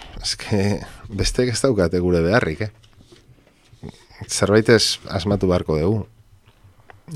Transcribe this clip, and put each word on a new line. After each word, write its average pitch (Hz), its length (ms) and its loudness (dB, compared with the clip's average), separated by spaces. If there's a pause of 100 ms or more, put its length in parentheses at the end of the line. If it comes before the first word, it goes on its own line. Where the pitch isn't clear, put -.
(220)
eske, 101 600 -2 (280)
besteek 110 400 0
ez 110 120 -4
daukate 92 380 2
gure 90 220 2
beharrik, 85 400 0
eh? 107 100 -6 (1600)
Zerbait 104 420 2
ez - 300 4 (100)
asmatu 98 380 -2
beharko 87 320 0
dugu. 98 260 -2 (1120)